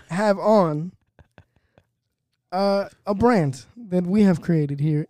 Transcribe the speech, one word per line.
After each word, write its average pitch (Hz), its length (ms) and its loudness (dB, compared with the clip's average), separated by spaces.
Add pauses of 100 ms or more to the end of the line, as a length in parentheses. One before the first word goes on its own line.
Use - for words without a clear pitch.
have 202 300 -2
on, 175 540 0 (1600)
uh, 196 380 -2 (180)
a 202 80 -2
brand 196 520 0 (100)
that 180 280 -4
we 196 180 2
have 185 180 4
created 147 400 -2
here 151 300 -2